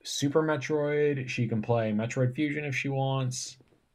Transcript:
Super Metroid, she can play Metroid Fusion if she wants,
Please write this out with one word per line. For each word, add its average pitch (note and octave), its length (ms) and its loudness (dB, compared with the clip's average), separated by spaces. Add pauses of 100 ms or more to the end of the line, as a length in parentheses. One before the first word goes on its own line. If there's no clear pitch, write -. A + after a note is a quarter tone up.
Super C#3+ 380 2
Metroid, D3 840 0
she A#2+ 200 0
can A2 140 0
play A2+ 300 2
Metroid A#2+ 420 0
Fusion D3+ 300 -2
if C#3 100 -4
she C#3 140 -2
wants, C3+ 680 -2 (380)